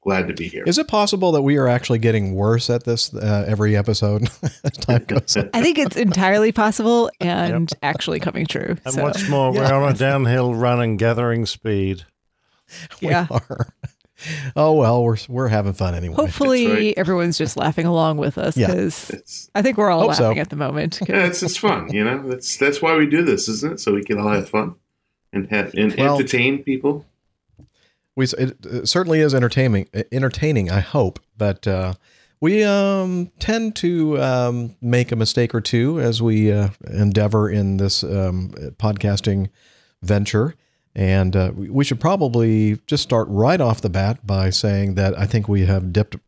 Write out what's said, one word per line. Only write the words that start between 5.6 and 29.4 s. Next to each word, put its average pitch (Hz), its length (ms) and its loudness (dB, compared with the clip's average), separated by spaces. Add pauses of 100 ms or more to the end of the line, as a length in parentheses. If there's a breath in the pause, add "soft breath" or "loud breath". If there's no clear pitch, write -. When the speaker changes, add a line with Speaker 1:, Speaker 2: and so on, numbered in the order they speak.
Speaker 3:
think 330 160 2
it's 269 200 0
entirely 202 560 2
possible 226 680 2
and 175 500 -2
Speaker 2:
Yep. 160 140 -8
Speaker 3:
actually 156 380 -4
coming - 240 -4
true. - 400 -6
Speaker 4:
And 131 80 -6
Speaker 3:
So, 139 100 -2
Speaker 4:
what's 147 240 -2
more, 135 260 2
Speaker 2:
Yeah. 139 60 0
Speaker 4:
we're 135 140 2
on 139 180 2
a 123 40 2
downhill 127 600 0
run 123 240 0
and 113 180 0
gathering 117 480 0
speed. 95 600 -4 (960 loud breath)
Speaker 2:
We 185 80 -4
Speaker 3:
Yeah. 175 200 0
Speaker 2:
are. - 380 -4 (880 loud breath)
Oh, 156 180 4
well, 123 300 4
we're, 117 140 2 (100)
we're 123 220 -2
having 101 240 0
fun 92 200 -4
anyway. 85 220 -6
Speaker 3:
Hopefully 262 500 0
Speaker 1:
That's 226 120 2
right. 214 180 0
Speaker 3:
everyone's 175 420 0
just - 200 -4
laughing 160 280 -2
along 165 320 2
with - 200 -2
us, 170 180 -2
Speaker 2:
Yeah. 120 120 2
Speaker 3:
'cause 180 420 -2
Speaker 1:
It's - 440 -14
Speaker 3:
I 202 80 0
think 254 160 2
we're 208 120 2
all 170 140 2
Speaker 2:
Hope 165 120 2
so. 123 80 2
Speaker 3:
laughing 113 160 2
at 147 100 -4
the - 60 -10
moment. 147 540 -4
Speaker 1:
Yeah, 190 160 2
it's, 175 180 -2
it's 170 140 -4
fun, 123 340 -2
you 104 140 0
know? 135 200 -2
That's, 127 300 -6
that's 143 260 0
why 160 140 2
we 156 100 4
do 151 160 2
this, 131 280 0
isn't 127 240 -4
it? - 80 -12
So 104 120 0
we 101 100 0
can 104 140 -4
all 104 120 0
have 101 180 0
fun 104 280 -2 (580)
and 98 160 -4
have, 101 240 -2
and 107 240 0
Speaker 2:
Well, 139 180 2
Speaker 1:
entertain 135 480 0
people. 139 420 -2 (1120)
Speaker 2:
we 131 100 0
s-, 127 80 -2
it, - 320 -4
it - 240 -6
certainly 165 320 2
is 147 120 4
entertaining, 123 540 2 (240)